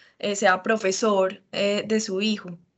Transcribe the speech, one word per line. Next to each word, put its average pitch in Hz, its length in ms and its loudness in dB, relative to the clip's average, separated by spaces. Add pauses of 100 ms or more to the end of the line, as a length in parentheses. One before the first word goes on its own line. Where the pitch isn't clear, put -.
(180)
eh, 202 180 -4
sea 185 260 4
profesor, 196 800 0 (100)
eh, 202 340 0
de 214 140 0
su 190 200 -4
hijo 202 380 -4 (200)